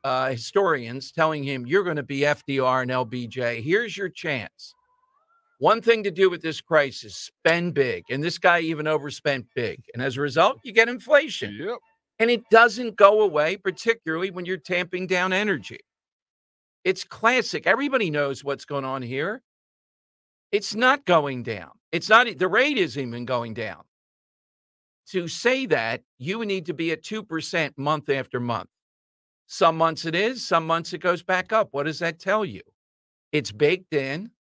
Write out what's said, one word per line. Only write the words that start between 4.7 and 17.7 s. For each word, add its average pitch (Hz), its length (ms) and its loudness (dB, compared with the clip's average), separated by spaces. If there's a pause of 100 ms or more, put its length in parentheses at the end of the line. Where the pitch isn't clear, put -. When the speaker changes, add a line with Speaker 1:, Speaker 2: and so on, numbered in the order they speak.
Speaker 1:
One 202 240 4
thing 226 220 4
to 196 80 -2
do 185 180 4
with 170 140 -4
this 160 180 -4
crisis, 135 540 0
spend 170 580 0
big." 120 380 0
And 135 120 -4
this 165 140 -4
guy 175 220 4
even 160 280 -4
overspent 143 680 -2
big. 120 280 -4 (100)
And 120 100 -6
as 131 140 -2
a 139 40 -4
result, 160 420 2
you 247 100 -14
get 226 160 4
inflation. 247 680 0
Speaker 2:
Yep. 208 180 -8 (420)
Speaker 1:
And 226 100 4
it 240 220 2
doesn't 226 460 6
go 214 240 10
away, 165 360 2
particularly 185 720 -4
when 175 160 -8
you're 180 120 -6
tamping 180 500 -4
down 185 260 0
energy. 185 460 -2 (1040)
It's 185 200 0
classic. 233 600 -2
Everybody 240 460 0